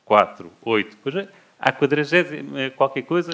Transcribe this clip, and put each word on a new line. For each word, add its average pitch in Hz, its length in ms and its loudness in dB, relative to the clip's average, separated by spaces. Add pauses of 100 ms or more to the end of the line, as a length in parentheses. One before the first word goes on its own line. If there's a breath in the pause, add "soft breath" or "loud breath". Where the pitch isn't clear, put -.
Quatro, 92 460 2 (120)
oito. 110 320 -2
Depois, 139 200 -8
é, 196 120 -8 (320 soft breath)
à 135 120 0
quadragésima, 143 1040 -2
qualquer 139 280 0
coisa, 170 300 -2